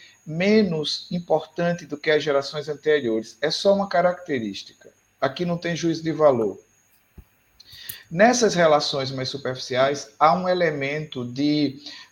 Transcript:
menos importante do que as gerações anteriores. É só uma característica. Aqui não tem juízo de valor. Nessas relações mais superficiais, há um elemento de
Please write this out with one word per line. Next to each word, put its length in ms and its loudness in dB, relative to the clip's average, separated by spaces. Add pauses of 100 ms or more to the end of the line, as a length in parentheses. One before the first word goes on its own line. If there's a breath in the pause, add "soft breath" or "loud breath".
(260 loud breath)
menos 840 0
importante 760 -2
do 120 -10
que 120 -2
as 140 2
gerações 460 -2
anteriores. 720 -2
É 100 0
só 240 2
uma 140 -2
característica. 1000 -2 (300)
Aqui 240 -4
não 140 -2
tem 180 -6
juízo 260 -2
de 120 -4
valor. 440 2 (1500 loud breath)
Nessas 460 4
relações 560 2
mais 160 -6
superficiais, 880 -2
há 160 4
um 140 -2
elemento 800 -2
de 560 -2 (300 loud breath)